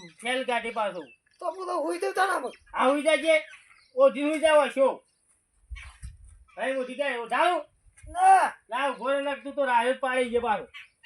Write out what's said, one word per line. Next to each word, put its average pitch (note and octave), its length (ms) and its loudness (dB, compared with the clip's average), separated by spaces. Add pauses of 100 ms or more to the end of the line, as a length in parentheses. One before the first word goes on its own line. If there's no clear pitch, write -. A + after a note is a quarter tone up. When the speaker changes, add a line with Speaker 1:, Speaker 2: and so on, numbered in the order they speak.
(200)
Speaker 1:
ફેલ B3+ 240 -4
કાઢે A#3 280 -4
પાછો. G3 300 -4 (400)
Speaker 2:
તો F4+ 40 -6
હું F4+ 200 -6
તો F4+ 140 -6
હુઈ E4+ 180 -4
જઉં F#4+ 160 -6
તારા F#4 260 0
માં. A#3 120 -10 (220)
Speaker 1:
આ B3+ 140 2
હુઈ C#4+ 140 2
જાજે, D#4 320 2 (600)
ઓઢી C4+ 260 4
હુઈ D4+ 180 -2
જાવ D#4 180 6 (100)
હશો. C4 180 2 (1700)
ભાઈ B3+ 200 -4
ઓઢી B3+ 200 -6
જાય, C4+ 240 -4
ઓઢાડું? D4 420 0 (420)
Speaker 2:
ના. F#4 420 6 (220)
Speaker 1:
ના, C4 200 -2
ઉભો A3 220 -4
રહે C#4 120 0
ને C#4+ 140 -4
તું C4+ 180 -14
તો C#4+ 100 -2
રાયો B3 280 2
જ C4 60 -4
પાડી B3+ 320 -2
ગયો A#3 120 0
પાછો. G#3 240 -2 (400)